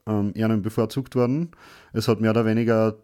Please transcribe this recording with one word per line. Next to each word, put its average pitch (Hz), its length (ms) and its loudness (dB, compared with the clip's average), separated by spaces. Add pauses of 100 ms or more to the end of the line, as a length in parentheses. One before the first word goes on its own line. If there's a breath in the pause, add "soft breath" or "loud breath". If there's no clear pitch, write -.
ähm, 104 280 -2
Ernen 110 260 0
bevorzugt 113 540 -4
worden. 131 380 -2 (420 loud breath)
Es 113 120 -4
hat 110 140 2
mehr 110 120 2
oder 113 120 2
weniger 110 600 2